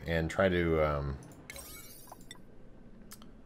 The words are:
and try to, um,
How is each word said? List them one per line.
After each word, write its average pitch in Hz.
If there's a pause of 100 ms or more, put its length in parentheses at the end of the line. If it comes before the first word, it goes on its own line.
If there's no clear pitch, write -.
and 80
try 98
to, 82
um, 71 (2250)